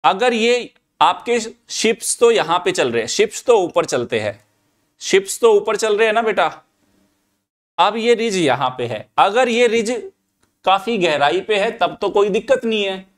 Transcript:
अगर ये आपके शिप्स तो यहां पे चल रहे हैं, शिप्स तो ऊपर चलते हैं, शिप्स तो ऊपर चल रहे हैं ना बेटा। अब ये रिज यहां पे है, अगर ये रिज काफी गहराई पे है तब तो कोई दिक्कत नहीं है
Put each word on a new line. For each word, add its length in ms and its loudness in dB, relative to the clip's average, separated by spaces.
अगर 280 2
ये 420 -2
आपके 380 0
शिप्स 480 -2
तो 120 6
यहां 280 0
पे 140 -2
चल 200 -2
रहे 100 0
हैं, 60 -6
शिप्स 360 -2
तो 140 4
ऊपर 260 0
चलते 360 -4
हैं, 180 -6
शिप्स 400 -2
तो 140 6
ऊपर 220 0
चल 200 0
रहे 100 2
हैं 80 0
ना 80 0
बेटा। 240 0
अब 180 2
ये 180 2
रिज 220 -2
यहां 340 0
पे 160 -6
है, 220 -10
अगर 300 2
ये 180 2
रिज 240 0
काफी 340 0
गहराई 420 2
पे 180 -2
है 200 0
तब 220 -2
तो 100 -2
कोई 180 2
दिक्कत 360 0
नहीं 200 -2
है 200 -6